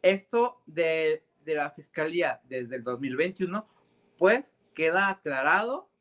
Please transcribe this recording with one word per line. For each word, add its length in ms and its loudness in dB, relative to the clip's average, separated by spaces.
esto 640 0
de, 580 0
de 120 -4
la 160 -2
fiscalía 720 -4
desde 320 -8
el 80 -10
dos 160 -6
mil 160 -6
veintiuno, 500 -4
pues, 380 2
queda 360 2
aclarado 800 0